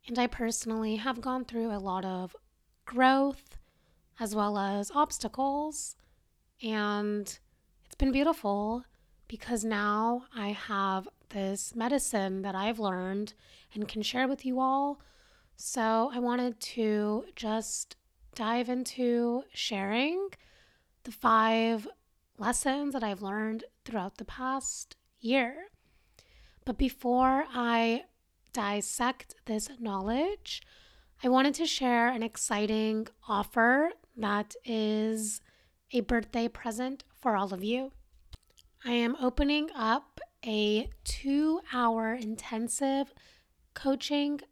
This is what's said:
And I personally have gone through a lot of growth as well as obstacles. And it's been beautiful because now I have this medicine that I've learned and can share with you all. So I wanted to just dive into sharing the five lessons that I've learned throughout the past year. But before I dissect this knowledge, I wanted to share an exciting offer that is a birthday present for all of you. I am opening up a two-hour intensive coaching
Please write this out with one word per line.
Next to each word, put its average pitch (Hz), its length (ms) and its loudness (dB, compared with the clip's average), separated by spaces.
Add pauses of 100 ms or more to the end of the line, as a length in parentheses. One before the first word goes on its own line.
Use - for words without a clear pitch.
And 240 140 -4
I 247 80 4
personally 220 680 -2
have 240 240 -4
gone 254 240 -4
through 233 260 -4
a 202 80 -4
lot 190 240 -4
of 185 320 -6 (480)
growth 269 720 4 (640)
as 214 160 -4
well 208 220 2
as 202 360 -2
obstacles. 285 1000 -2 (680)
And 208 600 0 (640)
it's - 120 -20
been 269 140 4
beautiful 240 720 0 (460)
because 226 340 -4
now 220 600 2 (120)
I 208 140 -4
have 196 580 -2 (220)
this 196 440 -4
medicine 220 680 0
that 196 120 -4
I've 214 260 0
learned 196 540 -2 (400)
and 208 140 -4
can 220 140 -6
share 247 260 0
with 277 180 -2
you 254 140 0
all. 277 400 2 (560)
So 226 580 2
I 240 60 -2
wanted 247 400 0
to 214 640 0 (100)
just - 640 -4 (400)
dive 226 320 0
into 240 760 0 (100)
sharing 247 760 -2 (760)
the 233 100 -14
five 226 720 4 (500)
lessons 269 540 0
that 254 140 -2
I've 202 160 -2
learned 214 420 -2 (220)
throughout 202 320 -4
the 220 80 -12
past - 720 -6 (240)
year. 269 460 0 (1000)
But 247 120 -2
before 262 720 4
I 233 520 2 (500)
dissect 208 800 -2 (120)
this 214 340 -4
knowledge, 226 840 -2 (600)
I 262 40 2
wanted 269 280 6
to 330 100 0
share 240 440 2
an 240 120 -2
exciting 220 840 0 (200)
offer 233 600 4 (260)
that 208 480 -2
is 220 800 0 (500)
a 247 100 2
birthday 233 460 0
present 247 580 -6 (140)
for 226 160 2
all 190 200 0
of 180 80 -6
you. 254 280 -2 (920)
I 240 60 -2
am 240 280 2
opening 285 540 2
up 240 460 -2 (260)
a 214 460 0 (140)
two-hour 254 1080 0
intensive 240 1000 -2 (580)
coaching 285 680 0 (100)